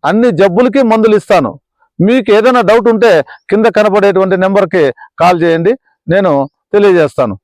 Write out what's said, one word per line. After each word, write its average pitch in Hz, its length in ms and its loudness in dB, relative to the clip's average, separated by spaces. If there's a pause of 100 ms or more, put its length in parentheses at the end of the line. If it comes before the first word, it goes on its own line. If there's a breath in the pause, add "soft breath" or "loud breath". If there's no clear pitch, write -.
(100)
అన్ని 226 200 0 (100)
జబ్బులకి 202 420 0 (100)
మందులు 220 300 2
ఇస్తాను. 147 300 0 (480)
మీకు 220 380 0
ఏదైనా 240 320 0
డౌట్ 220 240 2
ఉంటే 220 180 2 (380 loud breath)
కింద 214 160 0 (120)
కనపడేటువంటి 196 680 0
నెంబర్కి 190 400 0 (380 loud breath)
కాల్ 175 220 2
చేయండి, 170 300 0 (340)
నేను 185 240 0 (420)
తెలియజేస్తాను. 165 720 0